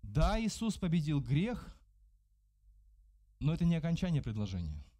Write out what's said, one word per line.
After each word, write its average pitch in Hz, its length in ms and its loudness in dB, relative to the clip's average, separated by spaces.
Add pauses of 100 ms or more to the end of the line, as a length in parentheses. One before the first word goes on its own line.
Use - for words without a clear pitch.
Да, 160 360 4
Иисус 226 380 -2
победил 156 460 0
грех, 156 520 -2 (1700)
но 156 140 2
это 170 100 0
не 170 100 4
окончание 165 460 0
предложения. 92 640 -4 (160)